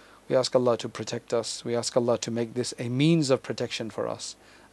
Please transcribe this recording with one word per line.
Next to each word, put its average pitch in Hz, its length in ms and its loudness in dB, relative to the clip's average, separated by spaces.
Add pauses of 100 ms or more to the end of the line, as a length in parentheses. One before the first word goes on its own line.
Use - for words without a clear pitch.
(280)
We 135 80 2
ask 127 180 2
Allah 123 240 6
to 123 100 -6
protect - 460 -6
us. - 300 -4
We 120 100 -2
ask 117 220 -2
Allah 120 220 4
to - 120 -6
make 117 240 -2
this 123 240 -4
a 123 100 -4
means 143 420 4
of 127 120 2
protection 113 480 -6
for 113 160 -4
us, 110 300 -8 (360)